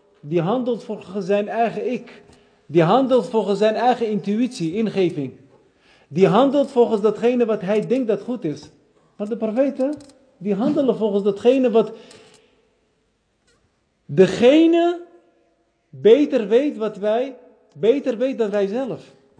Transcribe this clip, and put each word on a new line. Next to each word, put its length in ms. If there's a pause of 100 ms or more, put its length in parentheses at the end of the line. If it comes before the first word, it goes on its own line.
(200)
Die 200
handelt 440
volgens 420
zijn 220
eigen 440
ik. 300 (440)
Die 160
handelt 460
volgens 300
zijn 160
eigen 340
intuïtie, 640
ingeving. 600 (760)
Die 180
handelt 440
volgens 300
datgene 460
wat 140
hij 260
denkt 220
dat 120
goed 240
is. 260 (460)
Maar 120
de 80
profeten, 580 (420)
die 180
handelen 420
volgens 260
datgene 480
wat... 220 (2250)
Degene 960 (880)
beter 580
weet 280
wat 200
wij, 400 (380)
beter 440
weet 200
dan 120
wij 160
zelf. 480 (260)